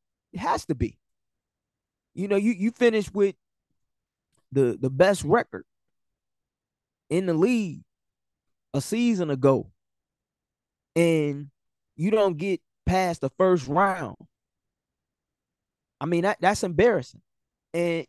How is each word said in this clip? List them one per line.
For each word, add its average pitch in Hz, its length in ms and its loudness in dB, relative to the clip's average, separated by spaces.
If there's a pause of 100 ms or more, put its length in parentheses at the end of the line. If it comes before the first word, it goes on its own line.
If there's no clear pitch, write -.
(320)
It - 80 -12
has 302 260 -4
to 156 80 -4
be. - 240 -4 (1160)
You 190 140 -6
know, 202 80 0
you, 208 160 2
you 202 180 -2
finished 220 440 2
with 202 200 0 (1160)
the, 127 260 2
the 131 120 -4
best 180 340 2
record 180 400 -2 (1400)
in 185 180 -2
the 170 80 0
league 202 480 0 (920)
a 139 60 0
season 214 500 0
ago, 135 400 2 (1200)
and 147 540 0 (480)
you 180 140 -2
don't 202 260 2
get 185 240 -4 (240)
past 180 380 -2
the 135 160 -4
first 180 280 2
round. 175 500 -2 (1800)
I - 40 -8
mean, 170 180 0
that, 190 180 -2
that's 190 220 0
embarrassing. 180 600 0 (500)
And 170 360 -2